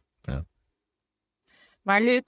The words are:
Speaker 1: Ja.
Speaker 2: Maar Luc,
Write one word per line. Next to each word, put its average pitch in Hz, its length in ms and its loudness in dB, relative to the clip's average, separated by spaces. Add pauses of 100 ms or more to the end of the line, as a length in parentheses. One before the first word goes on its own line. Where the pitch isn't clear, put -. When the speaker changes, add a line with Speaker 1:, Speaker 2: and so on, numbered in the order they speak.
(320)
Speaker 1:
Ja. 73 120 -8 (1400)
Speaker 2:
Maar 196 200 0
Luc, 247 260 2